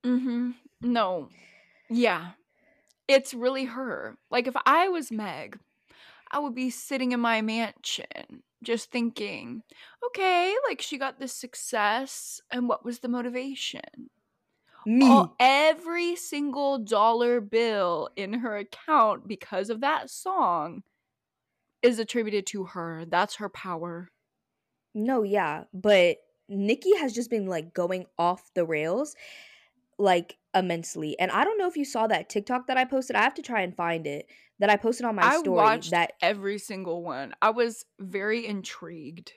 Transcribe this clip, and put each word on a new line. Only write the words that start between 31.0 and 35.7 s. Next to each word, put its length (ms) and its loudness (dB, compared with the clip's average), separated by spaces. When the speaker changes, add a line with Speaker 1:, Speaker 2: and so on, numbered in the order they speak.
Speaker 2:
and 140 0
I 120 4
don't 140 0
know 80 0
if 100 -4
you 80 -2
saw 220 -2
that 220 0
TikTok 380 -4
that 100 0
I 80 4
posted. 320 -2
I 60 4
have 120 2
to 80 -10
try 200 -2
and 120 -4
find 320 -2
it, 200 -8
that 100 4
I 60 8
posted 300 0
on 100 -2
my 80 4
Speaker 1:
I 140 6
Speaker 2:
story 180 0
Speaker 1:
watched 360 4